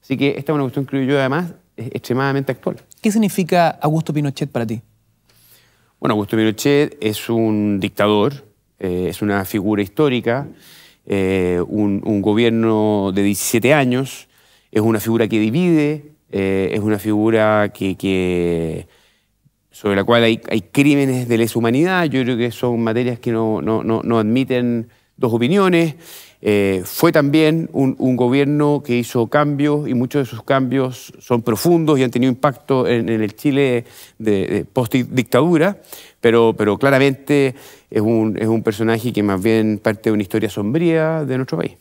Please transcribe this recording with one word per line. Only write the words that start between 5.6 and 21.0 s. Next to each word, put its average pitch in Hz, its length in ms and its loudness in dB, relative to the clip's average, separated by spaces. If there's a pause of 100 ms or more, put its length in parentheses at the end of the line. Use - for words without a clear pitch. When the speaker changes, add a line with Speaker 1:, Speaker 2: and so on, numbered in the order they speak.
Speaker 1:
Bueno, - 140 -2
Augusto 104 240 -2
Pinochet 127 640 2
es 107 300 -4
un 107 500 0
dictador, 104 520 0 (460)
eh, 90 300 -4
es 95 140 -6
una 101 220 -2
figura 104 380 -2
histórica, 127 640 -2 (600)
eh, 92 600 0
un, 101 380 -2
un 104 180 0
gobierno 107 920 2
de 101 80 0
diecisiete 104 500 0
años, 131 560 0 (420)
es 110 120 0
una 110 180 2
figura 113 260 0
que 107 140 0
divide, 151 720 0 (180)
eh, 95 420 -2
es 107 80 -2
una 104 180 0
figura 107 720 2
que, 95 240 -4
que, 87 920 -2 (840)
sobre 101 260 -4
la 98 80 0
cual 117 200 4
hay, 113 240 2
hay 113 140 -2
crímenes 139 680 0